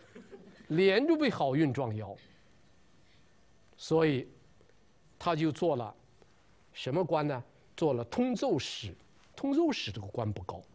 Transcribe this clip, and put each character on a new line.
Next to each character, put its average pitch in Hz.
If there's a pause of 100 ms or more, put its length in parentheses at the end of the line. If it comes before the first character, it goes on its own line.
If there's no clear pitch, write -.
(680)
连 190
着 330
被 294
好 139
运 147
撞 117
腰。 101 (1600)
所 160
以 135 (920)
他 175
就 156
做 160
了 113 (760)
什 -
么 180
官 151
呢？ 131 (320)
做 151
了 120
通 247
奏 202
使。 - (420)
通 277
奏 320
使 -
这 101
个 98
官 107
不 92
高， - (140)